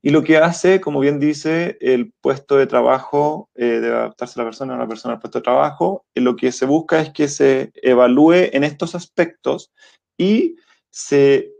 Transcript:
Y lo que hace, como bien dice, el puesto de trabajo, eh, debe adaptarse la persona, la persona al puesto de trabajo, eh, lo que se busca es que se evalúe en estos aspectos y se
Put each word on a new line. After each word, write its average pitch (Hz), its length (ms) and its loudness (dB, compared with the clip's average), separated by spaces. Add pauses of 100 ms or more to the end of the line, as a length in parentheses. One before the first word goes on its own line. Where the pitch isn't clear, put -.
Y - 80 -2
lo 147 140 2
que 156 140 4
hace, 175 440 2
como 147 180 -6
bien 143 200 0
dice, 156 600 -4
el 123 320 0 (100)
puesto 135 360 -2
de 135 80 4
trabajo, 131 880 0
eh, 120 260 -2
debe 117 160 -2
adaptarse 117 440 -8
la 117 60 -4
persona, 127 320 -10
la 123 100 -6
persona 113 260 -10
al 113 60 -10
puesto 117 200 -10
de - 40 -10
trabajo, 147 640 -2 (100)
eh, 123 60 -2
lo 123 140 2
que 127 160 -2
se 131 140 -4
busca 156 340 0
es 151 120 -4
que 147 160 -2
se 135 480 0
evalúe 127 760 4
en 139 120 0
estos 151 320 -6
aspectos - 760 -6 (460)
y 220 380 0 (340)
se 139 720 0